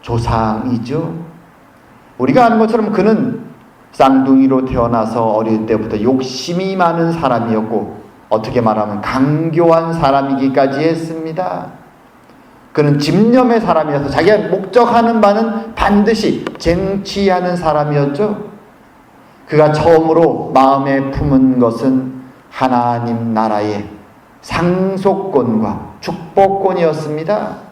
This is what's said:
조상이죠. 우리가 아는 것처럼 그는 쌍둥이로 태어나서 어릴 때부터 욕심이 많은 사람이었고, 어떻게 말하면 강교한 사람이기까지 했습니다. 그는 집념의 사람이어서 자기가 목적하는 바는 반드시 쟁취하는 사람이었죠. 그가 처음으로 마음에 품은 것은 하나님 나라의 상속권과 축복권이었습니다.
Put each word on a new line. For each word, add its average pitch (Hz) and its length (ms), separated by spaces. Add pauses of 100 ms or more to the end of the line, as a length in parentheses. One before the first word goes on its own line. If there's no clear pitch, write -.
조상이죠. 117 1120 (1040)
우리가 233 260
아는 220 140
것처럼 220 320
그는 202 500 (520)
쌍둥이로 135 720
태어나서 117 600
어릴 110 400
때부터 110 360
욕심이 170 720
많은 165 380
사람이었고, 113 840 (320)
어떻게 123 320
말하면 107 400
강교한 165 920
사람이기까지 139 880
했습니다. 165 1000 (920)
그는 147 280
집념의 226 640
사람이어서 151 480
자기가 180 400
목적하는 226 720
바는 214 540
반드시 202 720 (140)
쟁취하는 190 960
사람이었죠. 151 960 (1000)
그가 151 240
처음으로 160 840
마음에 135 560
품은 131 480
것은 131 600 (320)
하나님 120 840
나라의 107 520 (560)
상속권과 175 1400 (200)
축복권이었습니다. 175 1500 (220)